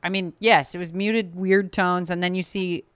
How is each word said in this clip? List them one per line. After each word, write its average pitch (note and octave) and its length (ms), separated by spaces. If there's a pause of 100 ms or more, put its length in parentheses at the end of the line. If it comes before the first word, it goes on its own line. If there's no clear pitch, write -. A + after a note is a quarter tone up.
I F3 60
mean, F#3 300
yes, G3 360
it - 40
was E3+ 140
muted, G3 420
weird F#3+ 360
tones, F3+ 380
and F3+ 140
then F3+ 120
you F#3 80
see F3+ 420 (100)